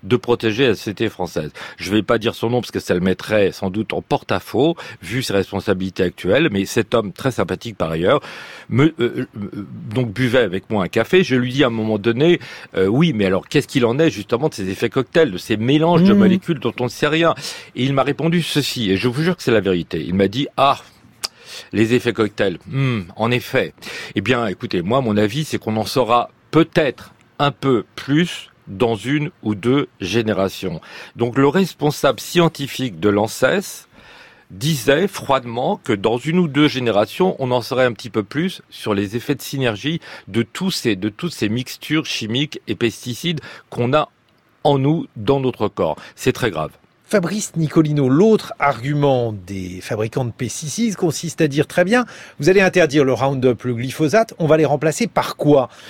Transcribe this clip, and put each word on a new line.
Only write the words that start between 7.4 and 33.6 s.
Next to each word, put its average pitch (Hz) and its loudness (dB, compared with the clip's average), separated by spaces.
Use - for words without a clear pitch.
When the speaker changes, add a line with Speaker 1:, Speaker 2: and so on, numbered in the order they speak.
Speaker 1:
par 82 -2
ailleurs, 92 2
me, 139 4
euh, 123 -2
euh, 101 -10
donc 120 -2
buvait 123 0
avec 98 -2
moi 104 0
un 85 -4
café. 180 2
Je 135 -2
lui 123 -2
dis 139 2
à 135 4
un - 2
moment 110 -2
donné, 123 2
euh, « 95 2
Oui, 143 2
mais 104 0
alors 95 0
qu'est-ce - 0
qu'il 123 0
en 117 2
est 160 4
justement 117 -2
de - -14
ces 95 -6
effets 104 -2
cocktails, 135 2
de 90 -6
ces - -4
mélanges 156 4
de 196 8
Speaker 2:
Mhm. 202 6
Speaker 1:
molécules 185 2
dont 117 -4
on 127 0
ne 123 -2
sait - -2
rien ? » 160 2
Et 123 0
il 135 0
m'a 135 4
répondu 160 0
ceci, 127 -2
et 95 2
je 127 0
vous 127 -2
jure 170 0
que - -14
c'est 143 2
la 110 4
vérité. 87 -2
Il 82 -4
m'a 98 4
dit, « 123 -4
Ah, 139 2
les 110 2
effets 120 2
cocktails, 104 0
hmm, 127 -2
en 113 0
effet. » 120 -2
Eh 107 -2
bien, 120 2
écoutez, 95 -4
moi, 107 2
mon 110 0
avis, 107 0
c'est 117 -6
qu'on 107 -4
en 110 -2
saura 120 2
peut-être 156 0
un 143 2
peu 131 0
plus - -2
dans 113 0
une 143 -2
ou 107 0
deux 123 0
générations. 95 -2
Donc, 120 -2
le 139 6
responsable 147 0
scientifique 131 -2
de 98 2
l'anses 131 0